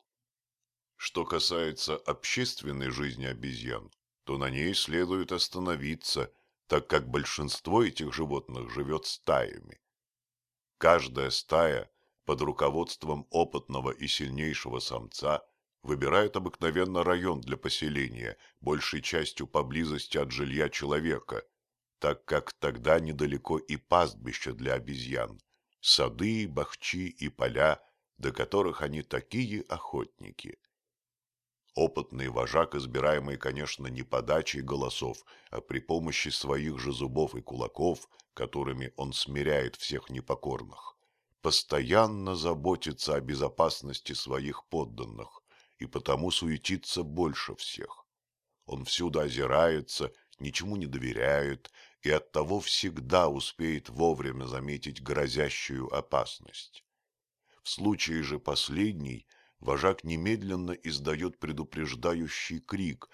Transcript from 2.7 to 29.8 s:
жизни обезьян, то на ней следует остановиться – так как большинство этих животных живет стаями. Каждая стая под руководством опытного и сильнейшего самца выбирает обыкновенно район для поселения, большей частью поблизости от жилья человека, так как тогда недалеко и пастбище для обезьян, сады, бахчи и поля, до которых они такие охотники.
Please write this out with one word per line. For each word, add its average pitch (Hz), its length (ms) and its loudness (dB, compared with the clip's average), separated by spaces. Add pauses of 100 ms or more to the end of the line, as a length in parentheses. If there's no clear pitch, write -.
жизни 65 360 -4
обезьян, 60 640 -6 (320)
то 69 140 -4
на 69 120 -2
ней 76 240 0
следует 87 580 0
остановиться – 80 1000 -2 (360)
так 73 200 4
как 71 220 4
большинство 73 760 0
этих 78 300 -2
животных 67 560 -4
живет 71 360 -2
стаями. 52 760 0 (960)
Каждая 67 520 6
стая 78 600 4 (360)
под 73 160 0
руководством 73 880 0
опытного 67 600 0
и 69 160 -6
сильнейшего 69 720 -2
самца 62 680 -2 (340)
выбирает 73 540 4
обыкновенно 90 680 2
район 90 360 2
для 64 160 -6
поселения, 62 840 -4 (220)
большей 76 420 -2
частью 76 460 -2
поблизости 76 680 0
от 69 140 0
жилья 71 360 0
человека, 73 760 0 (560)
так - 260 0
как 73 280 0
тогда 71 460 4
недалеко 73 580 0
и 73 200 -4
пастбище 62 760 2
для 62 220 -2
обезьян, 62 680 -4 (400)
сады, 92 720 4
бахчи 73 580 -4
и 71 220 -6
поля, 64 520 4 (360)
до 67 160 -2
которых 87 480 2
они 73 220 -2
такие 104 580 -4
охотники. - 960 -8 (1200)